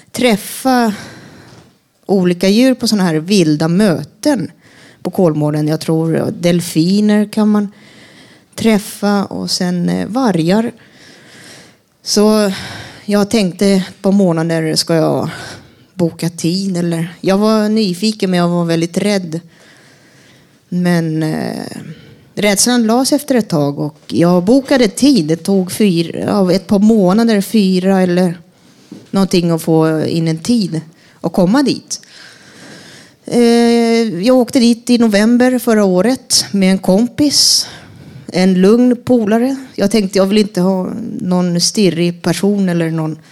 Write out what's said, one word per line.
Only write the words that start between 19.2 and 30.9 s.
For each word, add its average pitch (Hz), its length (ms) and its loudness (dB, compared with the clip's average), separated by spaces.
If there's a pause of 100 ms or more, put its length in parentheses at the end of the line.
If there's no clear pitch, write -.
Men, 170 540 0
eh, 156 420 -6 (720)
rädslan 208 520 0
lades 247 260 0
efter 269 220 -2
ett 226 140 0
tag 147 300 -2
och 151 180 -8 (100)
jag 170 360 2
bokade 254 440 2
tid. 240 380 2
Det 151 100 -2
tog 185 360 -2
fyra, 170 480 0
ja, 185 320 0
ett 190 160 -2
par 202 120 2
månader, 214 640 2
fyra 190 600 2
eller 180 380 0 (720)
någonting, 185 400 0
att 160 100 -2
få 160 440 0
in 165 220 -2
en 160 120 -2
tid 160 420 -2 (440)